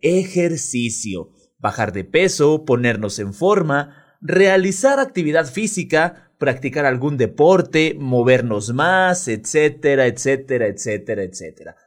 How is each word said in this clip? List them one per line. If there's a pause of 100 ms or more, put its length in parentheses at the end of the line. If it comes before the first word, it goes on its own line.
ejercicio, (260)
bajar
de
peso,
ponernos
en
forma,
realizar
actividad
física,
practicar
algún
deporte,
movernos
más,
etcétera,
etcétera,
etcétera,
etcétera. (120)